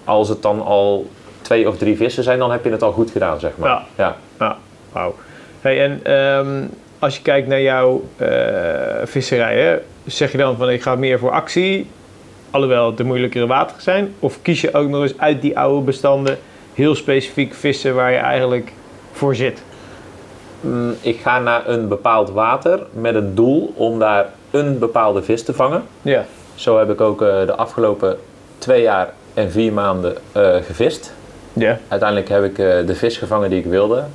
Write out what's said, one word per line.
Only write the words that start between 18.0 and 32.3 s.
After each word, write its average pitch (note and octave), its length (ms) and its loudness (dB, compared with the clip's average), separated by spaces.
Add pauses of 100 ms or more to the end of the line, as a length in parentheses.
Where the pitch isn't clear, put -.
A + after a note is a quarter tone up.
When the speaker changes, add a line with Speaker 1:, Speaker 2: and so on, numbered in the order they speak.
Speaker 2:
je B2+ 60 2
eigenlijk B2+ 540 0 (400)
voor C#3 240 0
zit? A#2+ 260 -4 (1000)
Speaker 1:
Mm, A#2+ 400 -4
ik A#2 180 -2
ga B2+ 200 0
naar A#2+ 280 -2
een A#2 200 -2
bepaald G#2 420 2
water B2 500 0 (120)
met A#2 220 -4
het G2+ 220 -2
doel B2+ 400 2
om A2+ 240 -2
daar G#2 260 4 (260)
een C#3+ 280 0
bepaalde A2 440 2
vis A2+ 200 0
te C3+ 100 -6
vangen. C#3+ 300 0 (180)
Speaker 2:
Ja. C3 240 0 (300)
Speaker 1:
Zo A2+ 220 2
heb G#2+ 140 4
ik G#2 100 0
ook, G#2+ 200 0
eh, A2 240 2
de G#2+ 100 -2
afgelopen G#2+ 600 -2 (400)
twee B2 240 2
jaar G2 280 2 (240)
en G2+ 180 -2
vier G#2+ 220 0
maanden, F#2+ 420 0 (160)
eh, G2 240 4 (100)
gevist. - 480 -2 (400)
Speaker 2:
Ja. A#2 240 0 (100)
Speaker 1:
Uiteindelijk G2+ 420 0
heb G2+ 140 2